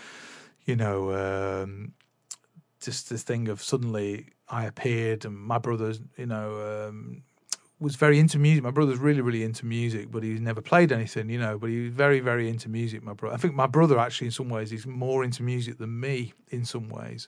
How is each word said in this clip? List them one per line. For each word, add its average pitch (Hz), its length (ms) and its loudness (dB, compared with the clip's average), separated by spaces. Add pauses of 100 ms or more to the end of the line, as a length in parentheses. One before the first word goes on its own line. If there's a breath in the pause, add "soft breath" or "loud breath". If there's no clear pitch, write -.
(640 loud breath)
you 123 120 0
know, 98 840 0
um, 98 300 -10 (840)
just - 300 -8
this 113 140 -6
thing 117 260 -2
of 104 120 -6
suddenly 110 680 -2 (200)
I 113 180 -4
appeared, 113 600 -2
and 104 120 -10
my 110 200 -4
brother's, 110 420 -2 (180)
you 127 100 -8
know, 107 600 -6
um, 120 360 -14 (580 soft breath)
was 143 140 -2
very 147 240 6
into 156 180 6
music. 147 240 6
My 123 100 -2
brother's 139 280 2
really, 143 220 4
really 117 200 0
into 113 240 -4
music, 117 460 -2
but 113 100 -4
he's 113 200 -2
never 113 180 -2
played 175 320 6
anything, 110 380 -2
you 120 100 -4
know, 107 180 -2
but 113 120 -6
he 117 140 -2
was 120 100 -6
very, 139 260 4
very 120 300 0
into 113 180 -6
music, 110 340 -4
my 104 120 -12
bro-, 107 180 -6
I 120 60 -6
think 160 160 0
my 135 140 4
brother 147 300 8
actually 120 300 0
in 117 40 -2
some 123 180 -6
ways 110 240 -4
is 110 120 -10
more 131 380 -2
into 123 200 -4
music 120 340 -4
than 117 200 -6
me 127 360 -4 (160)
in 120 160 -4
some 113 240 -8
ways. 117 380 -12